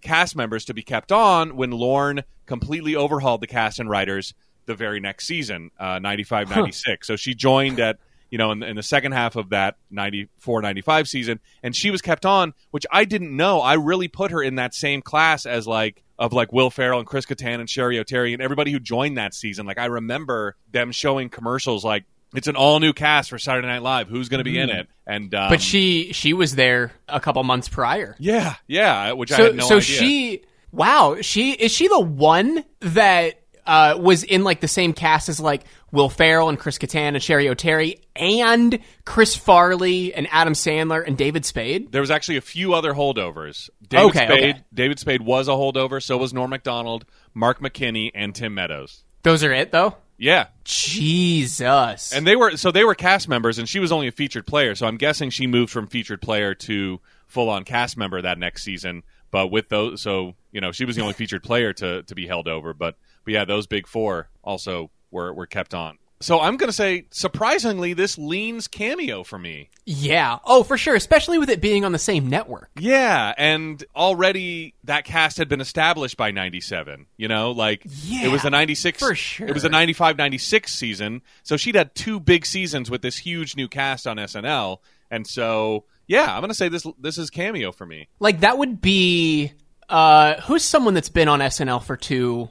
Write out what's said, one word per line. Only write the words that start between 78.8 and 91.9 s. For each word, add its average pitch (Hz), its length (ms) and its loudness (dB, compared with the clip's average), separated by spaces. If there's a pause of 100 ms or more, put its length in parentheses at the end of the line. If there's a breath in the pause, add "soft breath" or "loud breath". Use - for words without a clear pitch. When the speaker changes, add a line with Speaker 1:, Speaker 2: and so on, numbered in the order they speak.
Speaker 2:
for 247 160 0
sure. - 340 -8
Speaker 1:
it - 40 -2
was 147 120 -2
a 160 40 4
ninety-five, 160 480 2
ninety-six 143 560 -2
season, 107 500 -6 (200)
so 151 140 -2
she'd 226 180 -2
had 165 180 2
two 214 280 -6
big 170 240 4
seasons 147 440 -6
with 123 120 -6
this 123 160 -8
huge 165 400 -8
new 131 100 -6
cast 135 400 -6
on 110 100 -6
S 104 160 -10
N 104 120 -10
L, 113 360 -4 (300)
and 110 160 -8
so, 110 560 -2 (240)
yeah, 202 260 2
I'm 95 60 -6
gonna 202 140 -6
say 180 160 -2
this, 165 180 -8 (100)
this 151 200 -10
is 160 140 -10
cameo 170 420 -6
for - 120 -18
me. 80 220 -18 (140)
Speaker 2:
Like, 202 200 2
that 226 160 4
would 254 220 -2
be, 170 720 2 (380)
uh, 156 540 8
who's 320 200 2
someone 240 300 4
that's 165 160 0
been 160 180 4
on 143 140 4
S 135 180 -2
N 143 80 -2
L 123 140 -2
for 127 160 -8